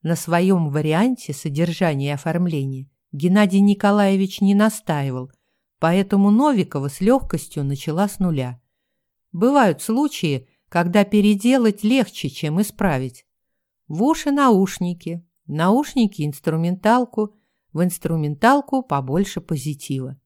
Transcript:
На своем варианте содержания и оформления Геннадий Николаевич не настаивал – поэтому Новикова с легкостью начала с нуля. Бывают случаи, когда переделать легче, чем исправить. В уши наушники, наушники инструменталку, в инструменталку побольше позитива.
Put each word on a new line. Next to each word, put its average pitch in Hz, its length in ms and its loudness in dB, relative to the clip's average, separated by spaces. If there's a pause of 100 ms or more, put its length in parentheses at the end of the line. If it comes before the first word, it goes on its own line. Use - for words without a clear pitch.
На 160 140 -2
своем 175 540 0
варианте 156 640 0
содержания 156 760 -2
и 143 60 -4
оформления 143 760 -4 (240)
Геннадий 185 480 2
Николаевич 202 800 2
не 202 140 4
настаивал – 143 760 -2 (480)
поэтому 196 520 2
Новикова 208 580 0
с 139 140 -8
легкостью 202 600 0
начала 151 460 -2
с - 100 -10
нуля. 131 400 -2 (720)
Бывают 220 500 2
случаи, 220 680 -4 (220)
когда 175 340 2
переделать 214 800 2
легче, 220 460 0
чем 160 320 -4
исправить. 135 640 -4 (600)
В 156 160 -4
уши 294 280 0
наушники, 185 960 0 (200)
наушники 196 760 0
инструменталку, 185 1120 -2 (380)
в 165 100 0
инструменталку 175 1000 0
побольше 147 600 -4
позитива. 135 840 -8